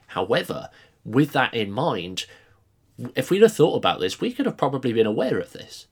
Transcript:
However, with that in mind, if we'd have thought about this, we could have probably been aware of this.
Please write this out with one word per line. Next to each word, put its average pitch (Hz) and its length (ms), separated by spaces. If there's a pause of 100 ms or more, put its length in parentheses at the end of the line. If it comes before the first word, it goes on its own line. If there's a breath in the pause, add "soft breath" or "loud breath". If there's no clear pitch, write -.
However, 98 640 (340 soft breath)
with 143 280
that 127 220
in 107 160
mind, 95 540 (880 soft breath)
if - 160
we'd 196 120
have 220 120
thought 147 220
about 95 240
this, 95 200
we 247 120
could 277 140
have - 100
probably 131 360
been 110 140
aware 113 320
of - 140
this. - 400